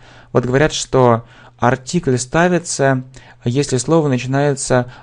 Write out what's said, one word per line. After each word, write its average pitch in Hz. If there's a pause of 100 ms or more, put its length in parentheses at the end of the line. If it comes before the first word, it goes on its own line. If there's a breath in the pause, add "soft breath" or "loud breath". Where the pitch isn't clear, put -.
(340 loud breath)
Вот 127
говорят, 135
что 120 (320 loud breath)
артикль 131
ставится, 156 (400 loud breath)
если 131
слово 156
начинается... 127 (120 loud breath)